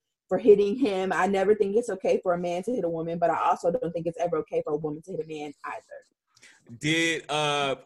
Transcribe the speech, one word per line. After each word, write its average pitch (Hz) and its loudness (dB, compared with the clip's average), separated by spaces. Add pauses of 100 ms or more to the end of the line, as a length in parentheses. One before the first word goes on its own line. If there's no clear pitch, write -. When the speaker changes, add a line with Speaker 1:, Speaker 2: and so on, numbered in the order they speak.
(280)
Speaker 1:
for 185 0
hitting 202 6
him. 190 0
I 175 2
never 196 4
think 202 0
it's 196 0
okay 220 0
for 185 0
a 175 0
man 175 -4
to 247 -4
hit 202 -2
a 170 0
woman, 165 -4
but 165 2
I 190 0
also 269 0
don't 170 -2
think 170 -6
it's 170 -8
ever 165 -2
okay 160 -4
for 160 -4
a 151 -2
woman 156 -8
to - -16
hit 175 -8
a 160 -12
man 151 -10 (140)
either. - -18
Speaker 2:
Did, 160 0
uh, 147 0 (120)